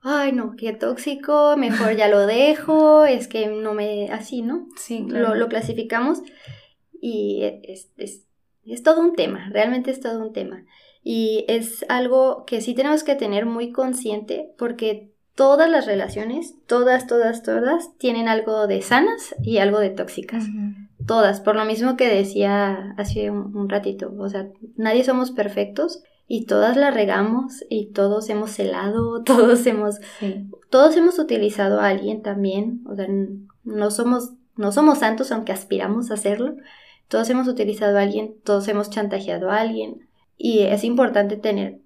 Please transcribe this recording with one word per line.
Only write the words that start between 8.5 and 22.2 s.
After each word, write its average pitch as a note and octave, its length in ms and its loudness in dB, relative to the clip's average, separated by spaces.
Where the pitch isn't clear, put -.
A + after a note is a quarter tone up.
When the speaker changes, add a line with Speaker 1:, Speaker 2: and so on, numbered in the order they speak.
Speaker 1:
es A#3 180 -14
todo D#4+ 180 4
un E4+ 140 2
tema, G3 360 -4
realmente B3 400 0
es C4 80 -6
todo A3+ 260 -6
un A3 80 -12
tema. F#3 300 -10
Y A3 460 -2
es A3+ 400 -4
algo B3+ 560 2
que A3+ 160 -6
sí B3 120 -6
tenemos D4 300 0
que C#4+ 120 0
tener G#3 300 -2
muy A#3 260 -6
consciente B3 880 -4
porque A#3 540 -6
todas C#4+ 340 6
las D#4 160 2
relaciones, G#3+ 720 -4
todas, B3 420 2
todas, A3+ 360 0
todas, B3 540 -2
tienen A#3 320 -2
algo A3 380 0
de G3 140 0
sanas F#4 640 0
y A3 140 0
algo G3+ 220 4
de G3+ 100 2
tóxicas. G3 560 -8
Speaker 2:
Ujú. G#3 600 -10
Speaker 1:
Todas, G#3 360 4
por G#3+ 160 2
lo A3 80 0
mismo A#3 320 0
que B3+ 100 4
decía G3+ 880 0